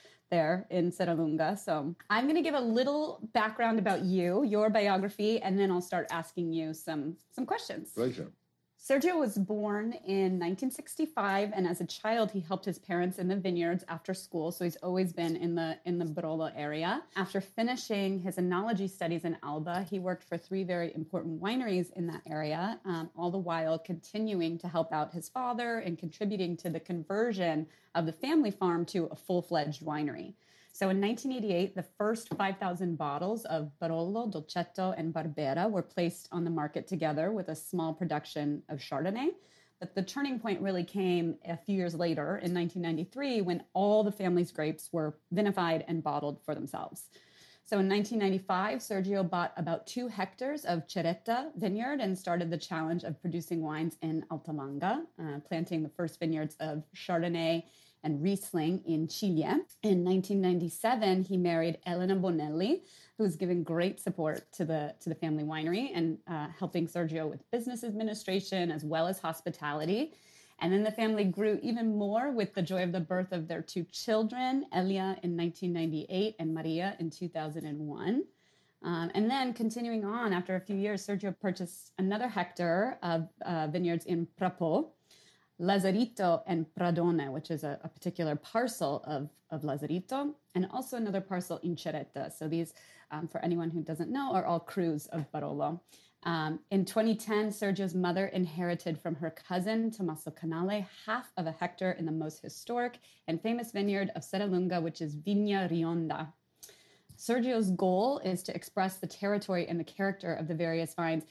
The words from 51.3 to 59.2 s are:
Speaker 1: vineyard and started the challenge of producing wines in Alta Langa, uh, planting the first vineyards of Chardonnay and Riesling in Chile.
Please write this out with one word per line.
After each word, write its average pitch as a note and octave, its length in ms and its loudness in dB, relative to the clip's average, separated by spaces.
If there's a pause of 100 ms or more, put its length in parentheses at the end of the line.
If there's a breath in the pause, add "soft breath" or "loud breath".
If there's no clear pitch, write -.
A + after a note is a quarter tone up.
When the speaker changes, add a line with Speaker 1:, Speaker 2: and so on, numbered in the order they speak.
Speaker 1:
vineyard A3+ 460 0
and F#3+ 180 0
started E3+ 320 0
the E3+ 60 0
challenge E3 480 -2
of D#3+ 160 -6
producing E3+ 400 -2
wines D#3 400 -2
in D#3+ 280 -2
Alta D#3+ 220 -6
Langa, D3+ 520 -2 (140)
uh, D3+ 300 -6
planting E3 360 -2
the D3+ 140 -4
first E3+ 220 -4
vineyards D#3 400 -2
of D#3 240 -4 (100)
Chardonnay E3+ 720 0 (400 soft breath)
and D3+ 180 0
Riesling F3+ 640 0
in D#3+ 220 2
Chile. F3 400 2 (340)